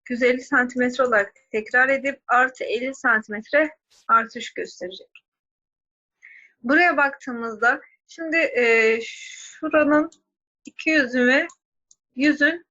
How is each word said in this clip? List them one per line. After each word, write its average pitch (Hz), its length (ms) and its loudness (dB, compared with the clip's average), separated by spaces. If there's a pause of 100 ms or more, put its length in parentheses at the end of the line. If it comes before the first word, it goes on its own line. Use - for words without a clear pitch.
iki - 120 -10
yüz 240 100 -2
elli 247 180 2
santimetre 247 640 0
olarak 214 300 0 (180)
tekrar 247 380 0
edip 269 380 -4
artı 254 360 0
elli 254 320 -6
santimetre 226 760 -2 (380)
artış 226 460 -2
gösterecek. - 560 -12 (1500)
Buraya 311 340 2
baktığımızda 240 840 -2 (260)
şimdi, 330 300 -6
e, 226 640 2
şuranın 302 1080 -2 (540)
iki - 240 -8
yüzün 254 380 2
ve 294 200 2 (680)
yüzün 294 560 0